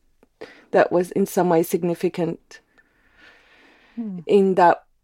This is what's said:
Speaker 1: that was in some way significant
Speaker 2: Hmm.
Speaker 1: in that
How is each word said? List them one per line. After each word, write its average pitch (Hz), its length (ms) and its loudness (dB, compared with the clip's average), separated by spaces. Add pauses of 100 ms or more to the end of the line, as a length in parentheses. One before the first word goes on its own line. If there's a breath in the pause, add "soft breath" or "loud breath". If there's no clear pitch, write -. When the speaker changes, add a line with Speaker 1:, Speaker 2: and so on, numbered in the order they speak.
(720 loud breath)
Speaker 1:
that - 200 2
was 180 200 -2
in 190 140 -2
some 180 220 -2
way 170 140 2
significant 170 960 -6 (1300 soft breath)
Speaker 2:
Hmm. 202 320 -12
Speaker 1:
in 190 280 2
that 180 300 2 (200)